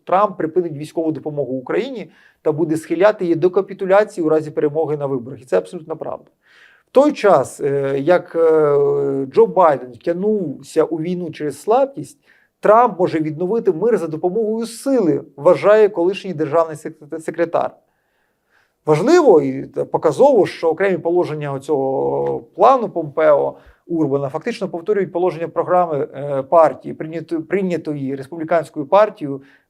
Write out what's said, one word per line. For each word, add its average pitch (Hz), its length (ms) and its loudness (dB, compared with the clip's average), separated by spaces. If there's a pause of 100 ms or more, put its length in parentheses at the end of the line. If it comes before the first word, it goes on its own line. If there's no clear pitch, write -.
Трамп 196 320 0
припинить 165 400 -4
військову 156 360 -4
допомогу 139 420 -6
Україні 170 560 -6 (320)
та 156 100 0
буде 156 240 -2
схиляти 190 480 0
її 170 100 2
до 165 160 0
капітуляції 196 760 0
у - 20 2
разі 151 220 0
перемоги 151 460 -2
на 143 100 -6
виборах. 135 360 -8
І - 20 -20
це 185 140 -2
абсолютно 160 380 -10
правда. - 340 -14 (560)
В - 80 -20
той 294 180 6
час, 170 480 2
е, 139 380 -2
як, 175 380 0
е, 143 920 2
Джо 220 160 4
Байден 151 460 2
втягнувся 170 920 -2
у 160 120 -6
війну 175 340 -6
через 151 320 -8
слабкість, 240 560 -2 (420)
Трамп 214 380 4
може 160 220 0
відновити 180 520 -2
мир 202 260 0
за 165 80 -4
допомогою 208 600 -4
сили, 226 580 0 (120)
вважає 180 520 4
колишній 190 460 -4
державний 156 420 -2
сек-, 156 440 -14
секретар. 160 500 -4 (1160)
Важливо 202 560 4
і 135 240 -6
показово, 165 800 2
що - 220 -4
окремі 180 300 0
положення 151 540 -2
оцього 139 880 -4 (140)
плану 233 340 4
Помпео 151 680 0 (300)
Урбана 143 420 -2
фактично 196 400 -6
повторюють 190 440 -4
положення 170 360 -2
програми, 165 640 0
е, 139 280 -6
партії, 143 520 2
прийнято-, 160 480 -8
прийнятої 160 720 -4
республіканською 156 720 -4
партією 160 560 0 (280)